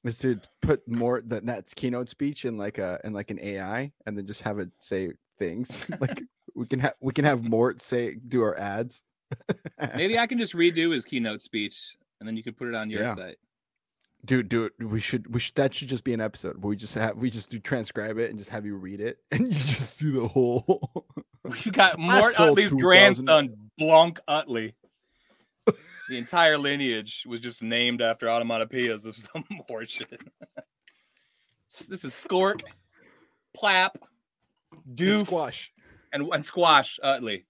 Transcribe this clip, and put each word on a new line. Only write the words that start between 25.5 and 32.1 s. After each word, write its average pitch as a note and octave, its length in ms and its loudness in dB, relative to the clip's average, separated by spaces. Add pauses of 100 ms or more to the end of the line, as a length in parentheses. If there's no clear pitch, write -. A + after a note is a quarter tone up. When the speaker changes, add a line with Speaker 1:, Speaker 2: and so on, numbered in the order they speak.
Speaker 2:
The C3 60 -6
entire D#3 400 4
lineage C#3 720 -2
was A#2 100 -8
just A#2 240 -10
named A#2+ 380 0
after A2+ 280 0
onomatopoeias A#2 760 -2
of A2 100 -14
some A#2 300 -14 (120)
<laughs> - 120 -20
portion. A2+ 380 -10 (1800)
This F#3 160 -10
is B2+ 120 -8